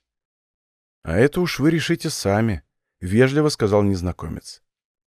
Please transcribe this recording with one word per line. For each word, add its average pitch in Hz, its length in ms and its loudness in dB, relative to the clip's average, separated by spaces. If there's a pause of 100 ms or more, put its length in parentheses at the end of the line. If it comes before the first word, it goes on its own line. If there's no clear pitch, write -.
(1040)
"А 80 140 -2
это 147 240 2
уж - 180 -4
вы 147 120 4
решите 165 380 -2
сами", 104 540 0 (360)
вежливо 131 500 2
сказал 104 340 2
незнакомец. 87 760 -4 (520)